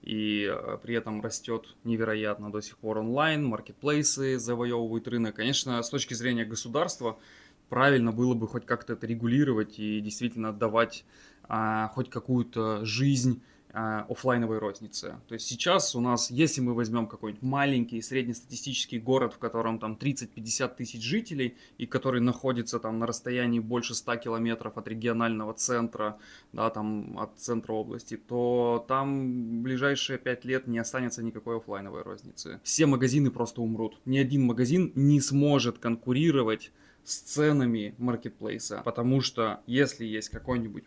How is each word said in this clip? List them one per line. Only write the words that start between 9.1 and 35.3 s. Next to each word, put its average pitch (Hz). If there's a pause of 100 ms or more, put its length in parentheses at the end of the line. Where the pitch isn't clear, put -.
и 107
действительно 110
отдавать, 113 (440)
а, 110
хоть 123
какую-то 113
жизнь, 123 (280)
а, 110
офлайновой 117
рознице. 104 (120)
То 117
есть 110
сейчас 175
у 123
нас, 120
если 135
мы 123
возьмем 117
какой-нибудь 107
маленький 131
среднестатистический 123
город, 123
в -
котором 113
там 110
тридцать-пятьдесят 123
тысяч 117
жителей, 139 (220)
и 120
который 127
находится 120
там 113
на 117
расстоянии 120
больше 120
ста 117
километров 113
от 110
регионального 113
центра, 110 (380)
да, 110
там 107
от 107
центра 113
области, 113
то 120
там 131
в 117
ближайшие 131
пять 123
лет 131
не 117
останется 117
никакой 113
офлайновой 98
розницы. -
Все -
магазины 131
просто 117
умрут. 113
Ни 131
один 135
магазин 127
не 139
сможет 139